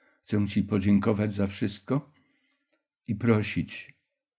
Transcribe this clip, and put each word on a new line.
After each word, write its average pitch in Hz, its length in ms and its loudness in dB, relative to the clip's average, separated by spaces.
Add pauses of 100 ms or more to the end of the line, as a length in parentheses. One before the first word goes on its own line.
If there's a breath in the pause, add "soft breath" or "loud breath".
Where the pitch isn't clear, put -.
(220)
chcę 104 260 0
Ci 104 160 0
podziękować 101 720 2
za 101 140 -2
wszystko - 640 -4 (960)
i 107 80 -4
prosić, 107 800 -2 (460)